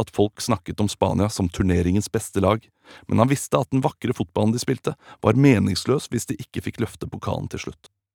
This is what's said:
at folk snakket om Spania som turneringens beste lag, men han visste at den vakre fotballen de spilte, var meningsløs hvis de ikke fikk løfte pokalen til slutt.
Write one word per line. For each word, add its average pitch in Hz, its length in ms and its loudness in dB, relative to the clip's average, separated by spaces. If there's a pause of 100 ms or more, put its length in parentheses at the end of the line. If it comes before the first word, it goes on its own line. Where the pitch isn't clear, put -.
at - 120 -4
folk - 280 -2
snakket 104 400 -4
om 104 80 0
Spania 95 420 0
som 95 180 -2
turneringens 90 640 0
beste 107 320 -4
lag, 107 220 2 (420)
men 101 140 2
han 127 80 4
visste 143 320 0
at - 100 -4
den 131 140 0
vakre - 320 -2
fotballen 107 360 0
de 123 80 -4
spilte, - 360 -4 (240)
var 110 180 4
meningsløs 120 720 2
hvis 117 180 -6
de - 120 -8
ikke - 240 -12
fikk - 160 -6
løfte - 280 -8
pokalen - 420 -6
til - 160 -10
slutt. - 260 -16 (220)